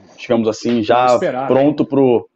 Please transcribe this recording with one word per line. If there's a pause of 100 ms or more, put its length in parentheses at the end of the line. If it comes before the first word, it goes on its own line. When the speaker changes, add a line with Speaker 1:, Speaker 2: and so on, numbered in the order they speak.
(180)
Speaker 1:
Digamos
assim,
já
Speaker 2:
Vamos
esperar,
né?
Speaker 1:
pronto
pro,